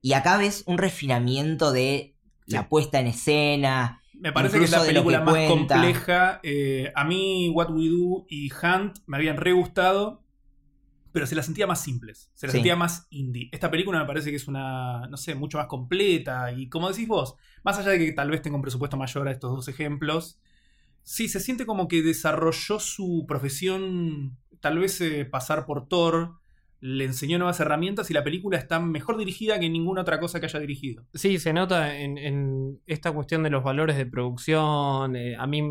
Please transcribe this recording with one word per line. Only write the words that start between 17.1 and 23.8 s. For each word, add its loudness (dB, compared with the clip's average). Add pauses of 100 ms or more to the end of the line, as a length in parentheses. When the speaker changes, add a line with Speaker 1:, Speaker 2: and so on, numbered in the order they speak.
Speaker 2:
más 0
allá 0
de 4
que 2
tal -2
vez -2
tenga -4
un -2
presupuesto -4
mayor -4
a -2
estos -6
dos -6
ejemplos, -4 (680)
sí, -4
se -4
siente -4
como -2
que 2
desarrolló 0
su -4
profesión, -2 (220)